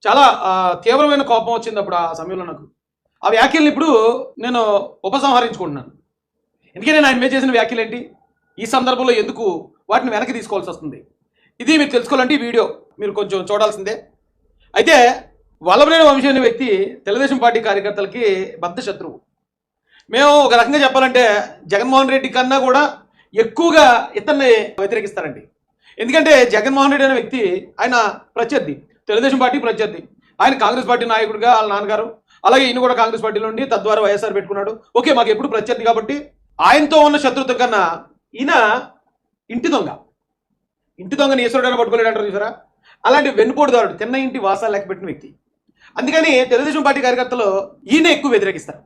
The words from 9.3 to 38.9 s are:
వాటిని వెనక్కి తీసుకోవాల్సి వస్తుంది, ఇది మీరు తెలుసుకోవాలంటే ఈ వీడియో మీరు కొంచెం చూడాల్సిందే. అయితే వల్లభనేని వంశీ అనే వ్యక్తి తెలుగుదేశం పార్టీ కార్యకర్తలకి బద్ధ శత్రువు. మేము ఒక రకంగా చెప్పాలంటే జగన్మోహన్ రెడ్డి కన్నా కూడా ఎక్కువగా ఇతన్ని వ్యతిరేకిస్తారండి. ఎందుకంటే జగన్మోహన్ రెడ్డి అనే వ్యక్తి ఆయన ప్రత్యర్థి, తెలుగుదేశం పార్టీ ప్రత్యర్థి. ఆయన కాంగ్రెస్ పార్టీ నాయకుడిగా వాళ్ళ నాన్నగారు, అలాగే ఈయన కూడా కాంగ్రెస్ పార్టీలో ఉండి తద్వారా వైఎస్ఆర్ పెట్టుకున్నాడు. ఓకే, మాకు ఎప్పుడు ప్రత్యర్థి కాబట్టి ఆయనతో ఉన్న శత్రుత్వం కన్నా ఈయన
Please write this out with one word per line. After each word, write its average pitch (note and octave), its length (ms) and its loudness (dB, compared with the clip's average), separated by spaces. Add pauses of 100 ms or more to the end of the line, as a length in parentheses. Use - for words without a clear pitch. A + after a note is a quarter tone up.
వాటిని B3+ 200 0
వెనక్కి A3 220 -4
తీసుకోవాల్సి G3 380 -8
వస్తుంది, D3+ 360 -16 (540)
ఇది C#4+ 180 2
మీరు C#4+ 120 0
తెలుసుకోవాలంటే B3+ 440 0
ఈ C#4 40 0
వీడియో A#3 420 -2 (180)
మీరు G3+ 140 -6
కొంచెం G3 400 -6
చూడాల్సిందే. G#3 540 -4 (680)
అయితే B3 500 4 (380)
వల్లభనేని D4 420 4
వంశీ C#4 240 4
అనే C4+ 120 2
వ్యక్తి A3+ 560 -2 (100)
తెలుగుదేశం B3+ 300 0
పార్టీ A#3 240 2
కార్యకర్తలకి G3 1000 -4
బద్ధ F3 200 -8
శత్రువు. - 400 -12 (920)
మేము C#4 200 4
ఒక C#4+ 240 4
రకంగా B3+ 280 4
చెప్పాలంటే B3+ 720 2 (100)
జగన్మోహన్ C4 440 0
రెడ్డి C4+ 180 0
కన్నా C4 300 0
కూడా C4+ 400 0 (360)
ఎక్కువగా B3+ 840 4
ఇతన్ని C4+ 340 0
వ్యతిరేకిస్తారండి. G3+ 920 -2 (560)
ఎందుకంటే C4 520 4
జగన్మోహన్ C4+ 400 0
రెడ్డి C#4 140 2
అనే C4+ 100 2
వ్యక్తి G3 680 -4
ఆయన A#3+ 340 0 (220)
ప్రత్యర్థి, A#3 380 -4 (340)
తెలుగుదేశం B3+ 300 0
పార్టీ B3+ 200 0
ప్రత్యర్థి. G#3 500 -6 (320)
ఆయన C4 180 2
కాంగ్రెస్ A3+ 300 -2
పార్టీ A#3+ 180 0
నాయకుడిగా A3 480 0
వాళ్ళ A3 140 0
నాన్నగారు, G#3 480 -4 (280)
అలాగే C4 200 4
ఈయన B3 140 -2
కూడా B3 160 0
కాంగ్రెస్ A3+ 300 -2
పార్టీలో G#3+ 240 -4
ఉండి A#3 160 -6
తద్వారా G#3+ 380 0
వైఎస్ఆర్ G3+ 320 -2
పెట్టుకున్నాడు. G3+ 460 -6 (160)
ఓకే, B3 180 2
మాకు A#3 160 2
ఎప్పుడు G#3+ 180 -2
ప్రత్యర్థి A3 360 -4
కాబట్టి A#3 460 -2 (300)
ఆయనతో D4 380 4
ఉన్న D4 200 4
శత్రుత్వం C4 380 -2
కన్నా G3+ 480 -2 (300)
ఈయన B3 480 0 (680)